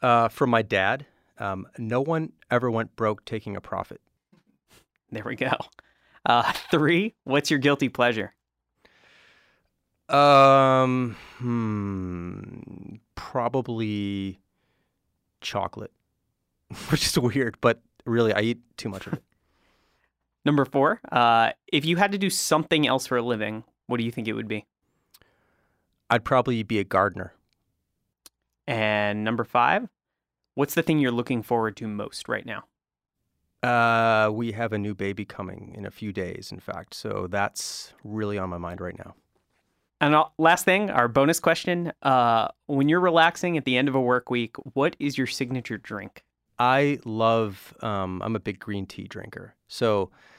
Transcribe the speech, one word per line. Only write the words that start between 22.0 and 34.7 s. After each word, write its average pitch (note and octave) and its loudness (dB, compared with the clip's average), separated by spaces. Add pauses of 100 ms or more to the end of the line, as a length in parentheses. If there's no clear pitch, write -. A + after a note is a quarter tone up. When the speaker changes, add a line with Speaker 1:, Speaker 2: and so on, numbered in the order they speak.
Speaker 2:
to G3+ -2
do F#3+ 0
something D#3 2
else B2+ 0
for B2+ 0
a A#2+ 0
living, A2 -4 (240)
what B2 -2
do A#2 0
you A#2 -4
think A2+ -8
it A2 -2
would A2 -8
be? G#2+ -8 (1400)
Speaker 1:
I'd A#2 2
probably B2 2
be G#2 0
a G2 2
gardener. F#2+ 0 (1300)
Speaker 2:
And G#2+ -2
number A2+ -2
five, D#3+ 0 (680)
what's C#3+ -2
the E3 2
thing D#3 2
you're C3 2
looking A#2+ -2
forward A2+ -2
to A2 -10
most G#2 -10
right A2+ -6
now? G#2 -12 (1040)
Speaker 1:
Uh, A2+ 4
we A2+ -4
have A2 -6